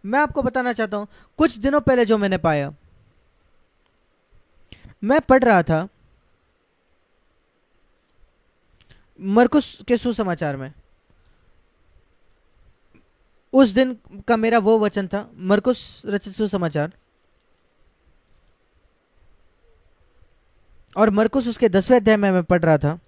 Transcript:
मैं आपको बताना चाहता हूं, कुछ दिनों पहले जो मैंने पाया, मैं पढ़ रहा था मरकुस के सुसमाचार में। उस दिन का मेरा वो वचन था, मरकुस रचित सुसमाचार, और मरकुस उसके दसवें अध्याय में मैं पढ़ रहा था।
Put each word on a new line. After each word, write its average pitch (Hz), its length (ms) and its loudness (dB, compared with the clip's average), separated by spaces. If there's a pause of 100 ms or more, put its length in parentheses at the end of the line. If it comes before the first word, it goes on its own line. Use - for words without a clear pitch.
मैं 240 120 0
आपको 294 220 -2
बताना 247 320 -4
चाहता 208 240 -6
हूं, 208 80 -8 (320)
कुछ 311 200 0
दिनों 277 240 0
पहले 247 240 2
जो 214 120 2
मैंने 196 200 -2
पाया, 151 360 -2 (2250)
मैं 269 180 2
पढ़ 262 220 4
रहा 202 200 4
था 160 240 -2 (3250)
मरकुस 233 640 0
के 240 100 0
सुसमाचार 180 600 -6
में। 135 160 -14 (2750)
उस 262 160 6
दिन 247 280 0 (300)
का 233 100 0
मेरा 226 220 0
वो 220 200 2
वचन 202 280 -2
था, 208 280 -8
मरकुस 208 720 -2
रचित 202 280 -6
सुसमाचार, 175 580 -4 (4000)
और 220 120 4
मरकुस 220 380 0
उसके 233 220 -2
दसवें 196 280 2
अध्याय 214 200 4
में 202 140 0
मैं 185 120 0
पढ़ 175 180 0
रहा 160 160 2
था। 156 300 -2